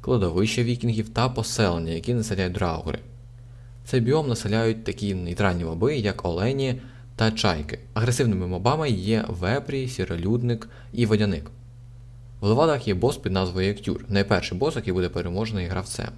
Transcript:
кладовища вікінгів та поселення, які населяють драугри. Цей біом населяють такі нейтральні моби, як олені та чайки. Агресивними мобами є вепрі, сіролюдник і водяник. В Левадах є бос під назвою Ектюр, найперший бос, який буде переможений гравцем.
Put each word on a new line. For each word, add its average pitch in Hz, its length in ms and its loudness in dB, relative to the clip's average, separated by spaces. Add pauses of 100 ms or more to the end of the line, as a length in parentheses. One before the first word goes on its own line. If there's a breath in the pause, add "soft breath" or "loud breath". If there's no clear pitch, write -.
кладовища 107 600 2
вікінгів 117 460 0
та 123 200 2
поселення, 87 600 0
які 82 220 -2
населяють 95 400 0
драугри. 82 460 -2 (840 loud breath)
Цей 127 160 2
біом 139 260 4
населяють 113 560 2
такі 101 320 -2
нейтральні 87 500 0
моби, 95 320 0
як 101 280 -2
олені 123 560 0 (340 loud breath)
та 110 160 4
чайки. 80 480 -2 (140)
Агресивними 110 540 2
мобами 123 420 2
є 104 380 2
вепрі, 131 600 -2
сіролюдник 110 840 -2 (240 loud breath)
і 117 120 4
водяник. 104 460 2 (920)
В 101 60 2
Левадах 135 400 4
є 101 60 2
бос 117 240 2
під 98 140 -4
назвою 92 400 2
Ектюр, - 380 -4
найперший 98 480 2
бос, 147 180 0
який 95 180 -2
буде 90 160 2
переможений 92 580 -2
гравцем. 92 500 -4